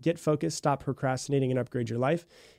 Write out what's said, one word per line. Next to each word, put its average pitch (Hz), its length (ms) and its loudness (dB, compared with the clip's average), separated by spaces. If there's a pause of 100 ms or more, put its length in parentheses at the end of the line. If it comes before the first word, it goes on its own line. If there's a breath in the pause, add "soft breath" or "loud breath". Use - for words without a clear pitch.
Get 165 180 0
Focused, 156 380 0
Stop 139 260 0
Procrastinating, 131 680 0
and 127 80 2
Upgrade 120 300 -2
Your 117 100 -2
Life. 151 260 0 (340 loud breath)